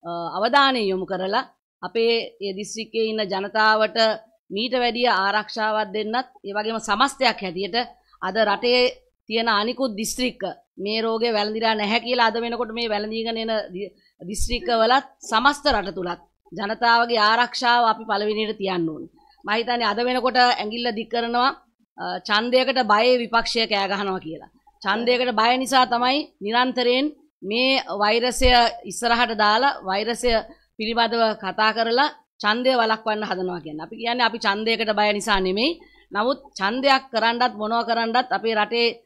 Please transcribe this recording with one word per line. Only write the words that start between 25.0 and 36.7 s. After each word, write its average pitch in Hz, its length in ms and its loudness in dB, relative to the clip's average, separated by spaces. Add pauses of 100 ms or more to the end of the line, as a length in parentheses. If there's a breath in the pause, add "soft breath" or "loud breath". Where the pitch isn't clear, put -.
බය 220 220 4
නිසා 254 300 4
තමයි 247 320 0 (200)
නිරන්තරයෙන් 247 680 0 (340)
මේ 254 440 0 (100)
වෛරසය 233 560 2 (340)
ඉස්සරහට 233 520 0
දාලා 214 480 2
වෛරසය 214 480 -2 (400 loud breath)
පිළිබඳව 226 520 0 (140)
කතා 208 360 0
කරලා 233 360 2 (280)
ඡන්දය 240 380 2
වළක්වන්න 220 500 0
හදනවා 180 360 -4
කියන්නේ. 156 240 -12
අපි 196 120 -16
කියන්නේ 233 280 0
අපි 226 140 -2
ඡන්දයකට 220 540 0
බය 208 180 2
නිසා 208 280 0
නෙමෙයි. 196 320 0 (400 soft breath)
නමුත් 233 280 -2 (120)
ඡන්දයක් 254 580 0